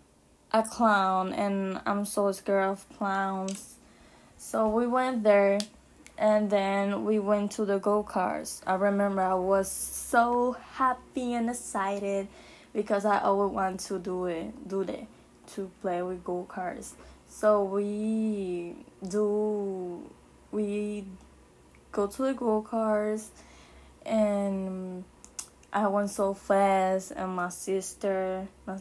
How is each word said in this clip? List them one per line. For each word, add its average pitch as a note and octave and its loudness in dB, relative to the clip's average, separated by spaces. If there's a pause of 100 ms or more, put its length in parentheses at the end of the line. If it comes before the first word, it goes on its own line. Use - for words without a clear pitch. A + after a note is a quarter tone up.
(520)
a A3 4
clown, F#3+ 2
and G3 -2
I'm G3+ 0
so G3+ 0
scared G3 0
of G3 -4 (120)
clowns. G3 -4 (600)
So A3 0
we A3+ 2
went B3+ 0
there, G3+ 6 (580)
and G#3+ 4
then G3 0
we G#3+ 2
went G3+ 0
to A3 -2
the G3 2
go-karts. G3+ -2
I F#3 2
remember G3+ 2
I F#3 2
was F#3+ 2
so A#3+ 2 (160)
happy B3+ -2
and A#3 0
excited G3 -4 (440)
because G#3 0
I G#3 4
always G3 2
want F#3+ -2
to F#3+ -6
do F3+ -4
it, F3+ -6
do F#3+ -2
that, - -6 (500)
to F#3+ -6 (140)
play F3+ -2
with F3+ -6
go-karts. F3+ -6 (360)
So G#3+ 4
we G#3 -2 (300)
do, G3+ -2 (440)
we G#3 -2 (840)
go G3+ 0
to G3 -4
the C4+ 2
go-karts, G#3+ 0 (760)
and F#3+ 0 (720)
I G#3 2
went G3+ 2
so G3 0
fast, F#3+ 2
and F#3 -6
my F3+ -2
sister, F#3+ -4 (220)
my F#3+ -8